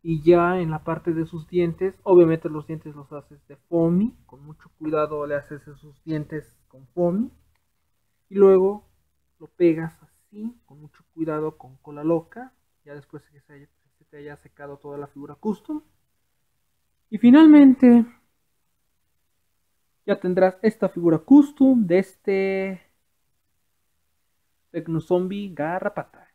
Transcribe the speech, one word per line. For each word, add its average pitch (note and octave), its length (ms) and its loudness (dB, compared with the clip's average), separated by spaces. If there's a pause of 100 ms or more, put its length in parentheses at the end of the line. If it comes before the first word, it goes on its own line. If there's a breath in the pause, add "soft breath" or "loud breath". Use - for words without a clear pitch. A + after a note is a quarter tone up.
Y D#3+ 200 -6
ya F3 380 2
en E3 100 -6
la D3+ 140 -10
parte E3 280 -6
de D#3+ 140 -4
sus D#3+ 220 -16
dientes, F3 560 -4
obviamente E3 440 2
los D3+ 180 -12
dientes D#3+ 280 -16
los C#3+ 180 -20
haces D3 360 -20
de C#3 80 -20
foamy, E3+ 600 -2 (100)
con C3+ 180 -20
mucho - 340 -20
cuidado D3+ 480 -6
le D3 80 -8
haces C#3+ 320 -12
esos C#3+ 380 -20
dientes D3+ 520 -10 (120)
con C3+ 200 -20
foamy. F3+ 400 -4 (1000)
Y G3 80 -10
luego G3 520 2 (520)
lo D#3 80 -20
pegas E3 540 -2
así, A3 600 -18
con D3 160 -20
mucho - 320 -20
cuidado D#3 460 -8
con C3 200 -20
cola D3 260 -18
loca, E3+ 480 -6 (320)
ya C#3+ 100 -20
después D3 360 -20
que C#3+ 100 -20
se D3 120 -20
haya, C#3+ 160 -20 (300)
se D3+ 60 -20
te D3+ 140 -20
haya D3 180 -18
secado C#3+ 400 -20
toda C#3+ 200 -18
la C#3+ 120 -14
figura C#3+ 260 -20
custom. D4+ 480 -10 (1300)
Y G#3+ 80 -10
finalmente, B3+ 880 6 (2000)
ya G3+ 140 -4
tendrás F#3 420 0
esta G#3+ 260 -2
figura E3+ 300 0
custom C4+ 680 4
de F3 140 0
este F#3+ 800 -6 (1900)
Tecnozombie F3+ 840 -6
Garrapata E3+ 840 -10